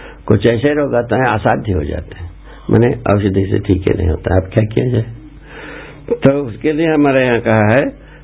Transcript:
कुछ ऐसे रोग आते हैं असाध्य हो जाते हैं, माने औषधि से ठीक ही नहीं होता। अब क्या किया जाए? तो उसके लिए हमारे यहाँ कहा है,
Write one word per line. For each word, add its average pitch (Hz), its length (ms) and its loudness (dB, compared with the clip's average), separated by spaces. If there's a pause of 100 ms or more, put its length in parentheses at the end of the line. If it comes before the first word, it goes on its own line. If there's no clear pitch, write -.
(260)
कुछ 104 200 2
ऐसे 117 240 2
रोग 143 260 0
आते 120 200 0
हैं 131 100 2
असाध्य 113 460 0
हो 80 120 0
जाते 76 320 -8
हैं, - 160 -16 (400)
माने 113 160 4
औषधि 101 640 0
से 101 80 0
ठीक 90 220 0
ही - 160 0
नहीं 85 120 -2
होता। 82 260 -2
अब 92 80 2
क्या 110 300 0
किया 123 180 0
जाए? 113 220 -2 (1000)
तो 139 340 2
उसके 123 280 -2
लिए 160 140 0
हमारे 143 380 2
यहाँ 117 140 2
कहा 110 340 2
है, 143 120 2 (380)